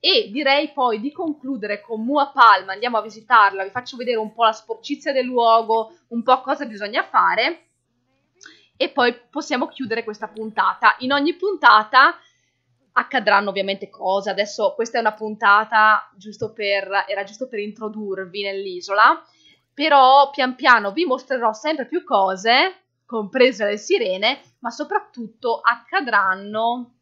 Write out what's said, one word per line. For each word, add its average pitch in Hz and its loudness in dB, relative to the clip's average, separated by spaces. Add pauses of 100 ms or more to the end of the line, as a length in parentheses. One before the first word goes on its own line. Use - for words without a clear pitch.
E 254 0
direi 285 0
poi 240 -2
di 262 -8
concludere 262 -8
con 220 -10
Mua 285 -2
Palm, 196 4
andiamo 226 -4
a 208 0
visitarla, 214 2
vi 196 -8
faccio 247 -12
vedere 240 -4
un 220 -6
po' 233 -4
la 220 4
sporcizia 277 -10
del 262 -2
luogo, 226 0 (120)
un 233 -8
po' 262 2
cosa 285 -6
bisogna 214 -6
fare, 214 0 (1080)
e 285 -2
poi 240 0 (140)
possiamo 277 -6
chiudere 226 -8
questa 214 -10
puntata. 214 0
In 254 -2
ogni 285 0
puntata 277 4 (800)
accadranno 202 0
ovviamente 196 -6
cose, 196 -4
adesso 202 -2
questa - -6
è - 0
una 214 0
puntata 214 2
giusto 214 -12
per, 202 -2
era 202 -6
giusto 208 -12
per 226 -10
introdurvi 208 -10
nell'isola, 196 0 (480)
però 277 4
pian 262 -4
piano 233 2
vi 285 -4
mostrerò 254 -2
sempre 302 -6
più 359 -8
cose, 226 0 (200)
comprese 226 0
le 208 -2
sirene, 233 -2 (180)
ma 240 -10
soprattutto 247 -8
accadranno 226 -2